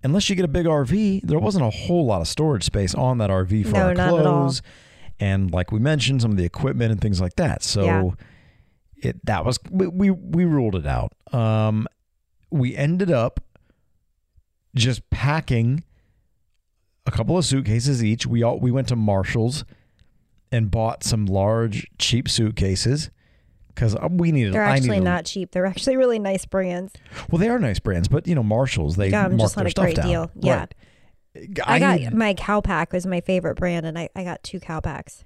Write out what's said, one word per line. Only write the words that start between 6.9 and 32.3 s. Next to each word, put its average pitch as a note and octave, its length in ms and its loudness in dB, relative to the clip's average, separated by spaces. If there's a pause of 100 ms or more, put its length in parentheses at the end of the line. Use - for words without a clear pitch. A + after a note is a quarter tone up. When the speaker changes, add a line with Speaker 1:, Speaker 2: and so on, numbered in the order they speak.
Speaker 1:
and G#2 80 0
things G2 220 0
like F2+ 160 -2
that. - 260 0
So G2+ 220 0
Speaker 2:
Yeah. F#2+ 240 2 (1000)
Speaker 1:
it, - 160 -10
that F#2 200 0
was, A#2 120 0 (120)
we, F#3 180 0
we, F#3 240 2
we F3 340 0
ruled C3 300 2
it D#2 120 -2
out. B1 260 -2 (200)
Um, A2 540 2 (600)
we B2+ 260 0
ended E3+ 360 0
up B2 280 0 (1400)
just B2 340 0
packing C#3 720 0 (1200)
a - 60 -4
couple C3+ 260 0
of F3+ 80 0
suitcases B2+ 580 0
each. A2 220 0
We A#2 180 0
all, A#2 160 0
we B2+ 120 2
went C3 180 0
to B2 60 0
Marshall's A2 720 0 (840)
and A2+ 200 2
bought A2+ 320 -2
some G#2+ 220 0
large, G#2 640 0 (100)
cheap B2 320 0
suitcases A2 800 0 (680)
'cause, G#2+ 200 0
uh, - 160 -4
we E3+ 200 2
needed, A#2 220 2
Speaker 2:
They're G#3+ 100 2
Speaker 1:
I G3+ 120 2
Speaker 2:
actually C3 140 2
Speaker 1:
needed G2 160 2
Speaker 2:
not F3 200 0
cheap. F#3 260 -8
They're F#3 140 -2
actually G3 320 -2
really B3 220 2
nice G3 260 -4
brands. F#3 480 -4 (360)
Speaker 1:
Well, E3+ 100 0
they G3+ 80 2
are A#3+ 120 2
nice A#2+ 200 0
brands, F2+ 300 0
but, D3 180 0
you F3 80 2
know, B2+ 80 2
Marshall's, G#2 540 0
they G2+ 80 0
Speaker 2:
You F#2+ 60 2
got G2+ 200 4
'em - 60 2
Speaker 1:
mark A2 120 4
Speaker 2:
just - 80 -6
on - 60 -2
Speaker 1:
their - 60 0
Speaker 2:
a - 20 -4
Speaker 1:
stuff F#3+ 140 0
Speaker 2:
great E3 100 2
Speaker 1:
down. - 120 0
Speaker 2:
deal. E3 240 -2 (100)
Yeah. F3 180 2
Speaker 1:
Right. - 160 -12 (920)
Speaker 2:
I - 100 4
Speaker 1:
I - 40 6
Speaker 2:
got C4+ 220 4
Speaker 1:
need A#2 120 -4
Speaker 2:
my A3 200 2